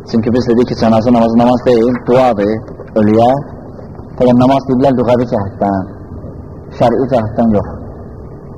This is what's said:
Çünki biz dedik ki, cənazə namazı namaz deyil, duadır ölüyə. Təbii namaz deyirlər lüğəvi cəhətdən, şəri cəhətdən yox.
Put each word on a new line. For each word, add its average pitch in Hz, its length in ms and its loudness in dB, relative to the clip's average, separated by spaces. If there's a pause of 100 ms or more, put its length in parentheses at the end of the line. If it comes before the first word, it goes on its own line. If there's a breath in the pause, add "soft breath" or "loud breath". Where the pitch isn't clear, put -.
Çünki 117 300 -2
biz 123 140 0
dedik 123 200 2
ki, 123 80 -4
cənazə 113 380 2
namazı 117 240 2
namaz 120 260 4
deyil, 123 380 2
duadır 120 520 2 (380)
ölüyə. 110 380 4 (800)
Təbii 123 280 4
namaz 131 280 4
deyirlər 131 320 2
lüğəvi 123 320 2
cəhətdən, 98 600 -2 (800)
şəri 120 360 2
cəhətdən 113 480 0
yox. 95 140 -2 (880)